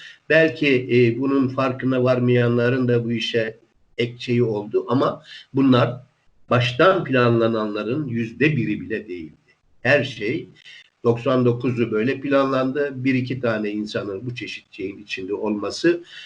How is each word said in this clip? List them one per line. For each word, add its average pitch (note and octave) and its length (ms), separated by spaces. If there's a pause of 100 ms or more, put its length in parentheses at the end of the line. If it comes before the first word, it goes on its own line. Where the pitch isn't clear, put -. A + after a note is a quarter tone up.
(280)
Belki, D3+ 640
e, A#2+ 280
bunun C3+ 280
farkına B2+ 560
varmayanların B2 840
da A#2+ 160
bu A#2 80
işe A2+ 440 (420)
ek A#2+ 200
şeyi A#2+ 240
oldu G#2+ 460
ama C#3 340 (320)
bunlar C3 460 (500)
baştan D#3+ 540
planlananların A#2 1040
yüzde A#2 480
biri G#2 240
bile F#2+ 280
değildi. E2 240 (500)
Her C3+ 220
şey A2+ 440 (560)
doksan B2 400
dokuzu A#2+ 480
böyle B2+ 280
planlandı. C3+ 720 (120)
Bir C3 100
iki B2 260
tane G#2+ 300
insanın G#2 560
bu B2 80
çeşit - 360
şeyin G2 280
içinde F#2+ 360
olması G#2 680 (240)